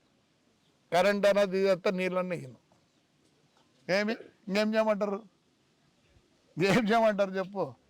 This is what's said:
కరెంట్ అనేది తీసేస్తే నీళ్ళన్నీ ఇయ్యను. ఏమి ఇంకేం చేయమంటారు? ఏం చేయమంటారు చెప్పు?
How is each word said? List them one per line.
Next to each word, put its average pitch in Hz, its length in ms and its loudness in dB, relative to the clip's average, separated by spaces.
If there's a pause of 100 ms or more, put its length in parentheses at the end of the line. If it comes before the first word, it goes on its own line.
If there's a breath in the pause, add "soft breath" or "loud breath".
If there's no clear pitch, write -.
(920)
కరెంట్ 202 340 4
అనేది 202 240 4
తీసేస్తే 190 400 0
నీళ్ళన్నీ 180 460 -2
ఇయ్యను. 127 200 -14 (1400)
ఏమి 208 200 0 (360)
ఇంకేం 214 260 0
చేయమంటారు? 208 480 -2 (1400)
ఏం 202 240 2
చేయమంటారు 214 420 2
చెప్పు? 185 440 -8 (160)